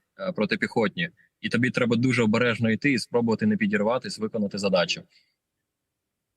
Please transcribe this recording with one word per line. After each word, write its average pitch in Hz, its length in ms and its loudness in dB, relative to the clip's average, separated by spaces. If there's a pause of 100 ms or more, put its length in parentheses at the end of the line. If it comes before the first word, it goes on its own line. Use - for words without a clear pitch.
(200)
е, 95 120 -4
протипіхотні. 101 800 -2 (320)
І 107 80 -6
тобі 120 200 2
треба 123 260 0
дуже 120 280 2
обережно 113 480 2
йти 139 200 0
і 120 80 2
спробувати 117 460 0
не 107 120 4
підірватись, 104 640 0
виконати 107 380 -4
задачу. 92 460 0 (1300)